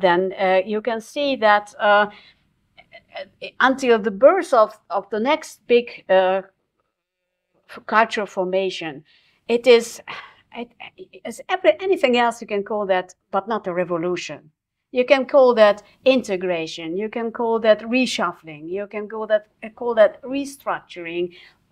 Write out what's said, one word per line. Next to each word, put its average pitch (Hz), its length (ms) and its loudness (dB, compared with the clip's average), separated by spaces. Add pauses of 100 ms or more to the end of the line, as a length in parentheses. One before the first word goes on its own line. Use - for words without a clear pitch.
then, 180 400 2
uh, 185 240 2
you 214 160 -6
can 220 220 -6
see 277 340 -4
that, 208 420 2
uh, 208 280 4 (1500)
until 254 380 2
the 208 120 -4
birth 277 440 4
of, 214 220 4 (120)
of 196 220 -6
the 214 100 -4
next 294 460 -4
big, 240 420 0
uh, 190 320 4 (1300)
f-, - 160 -20
cultural 220 420 0
formation, 180 800 -6 (440)
it 233 180 0
is, 233 340 6 (560)
it, 240 140 -14 (260)
it's - 540 -16
every, 370 280 2
anything 359 380 0
else 233 240 0
you 214 60 -14
can 202 160 -4
call 208 240 -6
that, 185 280 -2 (160)
but 196 160 -2
not 214 200 -4
a 175 80 -4
revolution. 170 760 -4 (400)
You 247 140 0
can 262 220 2
call 254 300 4
that 208 260 4 (240)
integration, 180 880 -2
you 214 140 -6
can 226 200 -6
call 226 300 -4
that 214 220 2
reshuffling, 175 880 -4
you 202 160 -8
can 208 200 -10
call 220 200 -10
that, 214 220 0 (280)
call 240 200 -6
that 202 260 2
restructuring, 180 1120 -8 (380)